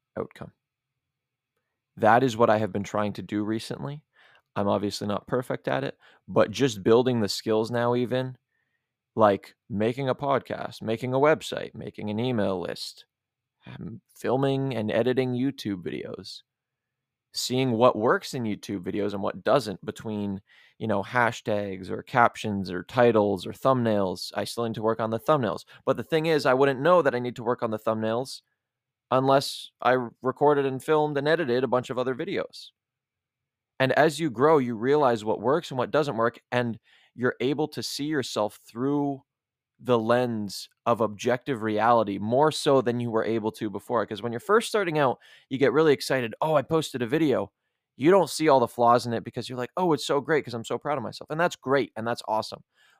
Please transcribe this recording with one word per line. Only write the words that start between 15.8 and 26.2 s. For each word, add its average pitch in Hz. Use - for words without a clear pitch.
videos, -
seeing 131
what 117
works 127
in 127
YouTube 101
videos 98
and 101
what 98
doesn't 107
between, 104
you 113
know, 98
hashtags 104
or 104
captions 107
or 90
titles 104
or -
thumbnails. 110
I 104
still 117
need 113
to 113
work 110
on 110
the 113
thumbnails. 131
But 131
the 117
thing 156